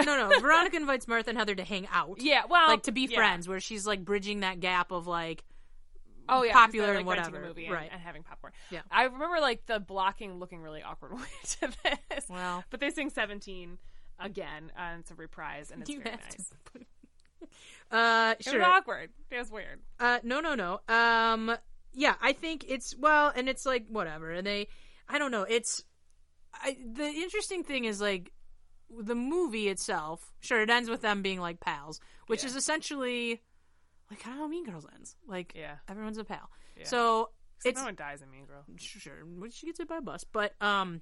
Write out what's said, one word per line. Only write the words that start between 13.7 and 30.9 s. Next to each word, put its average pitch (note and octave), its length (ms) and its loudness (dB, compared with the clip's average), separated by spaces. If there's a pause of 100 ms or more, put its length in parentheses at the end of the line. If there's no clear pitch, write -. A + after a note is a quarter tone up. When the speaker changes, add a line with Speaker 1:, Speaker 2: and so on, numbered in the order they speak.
Speaker 2:
Again, E3 580 -8
uh, E3+ 220 -8
it's E3 120 -14
a E3+ 40 -14
reprise, D3+ 560 -12
and - 120 -14
it's C#4+ 80 -10
Speaker 1:
You C#4+ 100 -8
Speaker 2:
very A3+ 120 -8
Speaker 1:
have - 160 -12
to - 100 -14
Speaker 2:
nice. - 160 -12 (100)
Speaker 1:
put - 220 -20 (560)
<laughs> D#4+ 60 -18 (420)
Uh, A3+ 480 6
Speaker 2:
It A3 60 -12
Speaker 1:
sure. C4 140 2
Speaker 2:
was F4+ 80 6
awkward. F4 440 4 (200)
It B3+ 80 -6
was B3 120 -6
weird. C#3 300 -12 (180)
Speaker 1:
Uh, A#3+ 240 4
no, B3 180 0
no, D#4+ 140 0
no. F#3+ 260 -2 (140)
Um, A3+ 600 4 (380)
yeah, C4 260 4
I B3 140 4
think D#4+ 340 -6
it's, B3+ 280 -6
well, D4 380 6
and B3+ 140 -2
it's - 160 -4
like, A#3+ 240 0
whatever. D#3+ 420 -6
And F#3 160 -4
they, G3+ 220 -2 (400)
I C4 100 -2
don't C#4+ 120 0
know. G#3 140 0
It's, A3+ 400 0 (680)
I, C4+ 240 -6 (160)
the C#4+ 140 -4
interesting F4 580 -4
thing C4 220 -4
is, G3+ 140 -4
like, G3 320 -2 (580)
the A3+ 240 -6
movie B3 540 0
itself, F3 720 -6
sure, A#3 200 2
it G#3+ 100 2
ends A#3+ 200 4